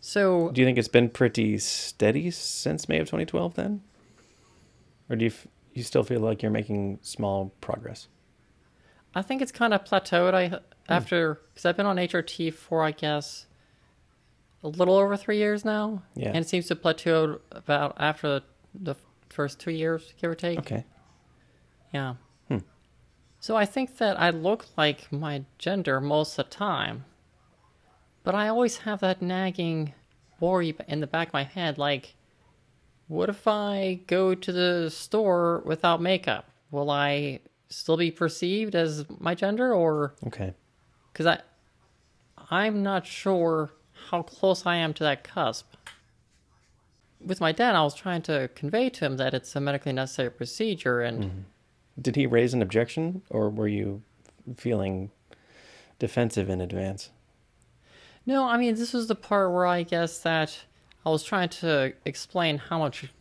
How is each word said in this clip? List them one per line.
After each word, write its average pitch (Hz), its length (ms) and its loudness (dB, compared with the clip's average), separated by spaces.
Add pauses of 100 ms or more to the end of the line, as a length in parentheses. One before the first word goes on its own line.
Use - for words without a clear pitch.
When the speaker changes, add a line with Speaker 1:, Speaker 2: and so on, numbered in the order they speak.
Speaker 1:
So 180 500 2
Speaker 2:
Do 127 80 2
you 127 80 8
think 123 100 4
it's 113 100 2
been 120 220 6
pretty 110 500 2
steady 139 720 0
since - 580 -4
May 156 100 2
of 156 100 -2
twenty 165 160 -2
twelve 175 280 -2
then? 196 280 -4 (1300)
Or 123 60 -2
do 113 100 0
you 110 60 0
f-, - 160 -14 (260)
you 120 100 -6
still 127 200 2
feel 123 180 -2
like 110 200 0
you're 110 100 0
making 104 520 -2
small 98 580 -4
progress? 113 460 -8 (1080)
Speaker 1:
I 185 80 -2
think 262 220 -2
it's 254 80 -4
kinda 220 280 4
plateaued. 185 540 2
I, 185 160 4
Speaker 2:
Hmm. 180 60 -6 (340)
Speaker 1:
after, 165 460 2 (200)
'cause - 100 -2
I've 175 120 4
been 202 80 2
on 190 140 2
H 180 160 0
R 170 80 2
T 165 260 -4
for, 160 340 0
I 156 80 2
guess, 151 540 -4 (1200)
a 156 40 -8
little 180 280 4
over 196 200 6
three 208 220 0
years 208 260 2
now. 214 380 -2 (140)
Speaker 2:
Yeah. 123 140 -2
Speaker 1:
And 160 80 0
it 165 120 -2
seems 175 180 0
to 170 80 -2
plateau 160 640 2 (120)
about 143 480 -2
after 151 280 0
the, 139 160 0 (300)
the 165 220 -8 (340)
first 143 300 -6
two 165 120 -6
years, 160 480 -4
give 170 120 -2
or 165 40 -6
take. 170 240 -2
Speaker 2:
Okay. 113 260 -4 (1080)
Speaker 1:
Yeah. 135 220 -4 (340)
Speaker 2:
Hmm. 123 80 0 (800)
Speaker 1:
So 226 160 -2
I 208 100 4
think 254 320 -4
that 208 220 0
I 175 120 4
look 175 340 0 (120)
like 151 340 0
my 143 320 -6 (140)
gender 165 440 0
most 151 380 0
of 160 100 -2
the - 60 -20
time, 139 500 -4 (1200)
but 185 120 0
I 208 120 0
always 233 320 2
have 208 220 -4
that 185 200 0
nagging 175 720 -2 (460)
worry 170 340 2
b-, - 140 -12
in 147 140 -4
the 139 60 -2
back 165 200 -2
of - 60 -8
my 139 100 0
head, 151 340 -4
like, 143 380 -2 (920)
what 170 220 -2
if 202 180 -6
I 196 600 0
go 185 280 4
to 185 160 -6
the 175 380 2
store 175 760 0
without 165 360 2
makeup? 180 480 0 (220)
Will 143 180 -2
I 143 500 0 (300)
still - 280 0
be 170 140 0
perceived 185 640 -2
as 156 300 0 (140)
my 170 160 -2
gender, 226 380 0
or 156 400 2 (140)
Speaker 2:
Okay. 95 260 -6 (600)
Speaker 1:
'cause 156 140 -2
I, 165 140 2 (1080)
I'm 202 320 0
not 196 240 -2
sure 165 680 0 (380)
how 170 140 0
close 190 420 0
I 175 120 2
am 160 180 0
to - 80 -4
that 143 200 0
cusp. - 520 -4 (1500)
With 185 160 -6
my 160 120 4
dad, 233 240 2
I 156 80 6
was 143 120 0
trying 175 280 -4
to 139 320 -2
convey 220 340 0
to - 160 -2
him 135 120 -2
that 131 160 0
it's - 220 -6
a 139 60 -2
medically 139 320 -2
necessary 131 380 -2
procedure, 127 680 -2
and 117 220 -2
Speaker 2:
Mm-hmm. 95 160 -6 (640)
Did 123 140 0
he 139 100 4
raise 120 300 4
an 117 80 2
objection, 160 640 0
or 107 220 0
were 110 160 -2
you 101 340 -2 (560)
feeling 98 540 -2 (880)
defensive 110 500 0
in 92 100 -2
advance? 95 520 -6 (1160)
Speaker 1:
No, 269 200 2
I 233 120 2
mean, 240 160 2
this 233 200 -4
was 233 140 -2
the 220 80 0
part 196 360 2
where 180 160 4
I 175 160 2
guess 170 360 -2
that 160 380 0 (480)
I 160 60 0
was 156 120 2
trying 180 260 0
to 147 440 0 (100)
explain 160 540 -2
how 165 220 -4
much 143 260 -4 (160)